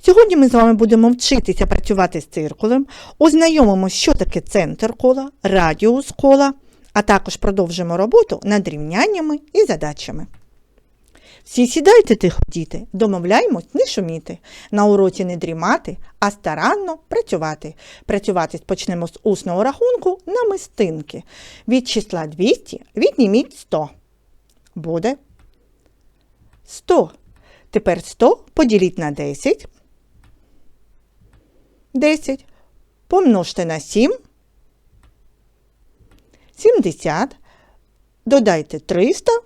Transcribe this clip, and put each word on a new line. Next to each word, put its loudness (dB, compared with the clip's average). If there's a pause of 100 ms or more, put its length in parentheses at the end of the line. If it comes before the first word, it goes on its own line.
Сьогодні 6
ми 6
з 2
вами 6
будемо 4
вчитися 0
працювати 0
з -18
циркулем, -4 (320)
ознайомимось, 4
що 0
таке -2
центр -4
кола, 0 (120)
радіус 0
кола, 4 (400)
а 0
також 0
продовжимо -2
роботу 2
над -2
рівняннями -4 (140)
і 2
задачами. -8 (1160)
Всі 0
сідайте 6
тихо, 0
діти, -10
домовляємось 0
не 0
шуміти. -10 (340)
На 0
уроці 2
не -8
дрімати, -6 (220)
а 0
старанно -4 (100)
працювати. -6 (300)
Працювати -4
почнемо -6
з -16
усного -2
рахунку -2
на -4
мистинки. -6 (440)
Від 0
числа -6
двісті -4 (140)
відніміть 0
сто. -6 (880)
Буде -6 (1500)
сто. -2 (580)
Тепер -2
сто 0 (100)
поділіть 2
на -6
десять. -6 (2250)
Десять. -2 (600)
Помножте 0
на -6
сім. -2 (2500)
Сімдесят. 0 (880)
Додайте 0
триста. -2 (140)